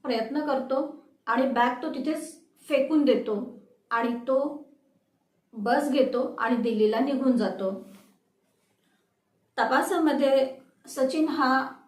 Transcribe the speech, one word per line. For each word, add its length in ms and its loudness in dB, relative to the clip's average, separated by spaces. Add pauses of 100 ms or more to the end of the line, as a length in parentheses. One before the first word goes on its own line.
प्रयत्न 440 -4
करतो 580 -2 (220)
आणि 220 2
बॅग 340 2
तो 80 -4
तिथेच 500 -6 (280)
फेकून 360 4
देतो 540 0 (320)
आणि 240 0
तो 540 -2 (840)
बस 380 0
घेतो 480 0
आणि 180 0
दिल्लीला 420 0
निघून 380 0
जातो. 520 -4 (1700)
तपासामध्ये 1000 2 (300)
सचिन 420 0
हा 400 0 (200)